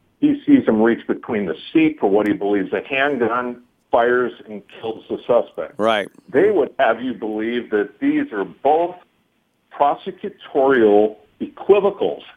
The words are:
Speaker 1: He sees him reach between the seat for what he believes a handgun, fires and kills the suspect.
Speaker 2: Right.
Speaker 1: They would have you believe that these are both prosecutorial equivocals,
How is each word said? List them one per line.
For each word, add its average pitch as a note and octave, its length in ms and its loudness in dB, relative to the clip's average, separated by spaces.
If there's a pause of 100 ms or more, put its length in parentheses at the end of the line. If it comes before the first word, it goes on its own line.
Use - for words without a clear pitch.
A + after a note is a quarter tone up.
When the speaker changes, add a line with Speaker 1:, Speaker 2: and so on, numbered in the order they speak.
(200)
Speaker 1:
He C#3+ 280 0
sees C#3 200 4
him A2 140 2
reach A2+ 240 2
between A2 400 -4
the D#2+ 100 -6 (160)
seat D#3 280 0
for A2 100 0
what G2+ 180 2
he G2+ 60 2
believes G2 400 -2
a F#2+ 80 -2
handgun, B2 800 -2 (300)
fires B2 420 2 (160)
and G#2 140 -14 (180)
kills A2+ 280 -10
the G#2 180 -6
suspect. G#2+ 520 -2
Speaker 2:
Right. G#2+ 300 0 (180)
Speaker 1:
They F3 240 2
would E3 280 0
have A#2 220 2
you B2+ 120 -6
believe A2 560 -6
that G#2 300 -2
these C#3+ 340 -2
are G2 100 -4
both D#3 520 -2 (760)
prosecutorial C3+ 1500 0 (220)
equivocals, F#3 840 0 (140)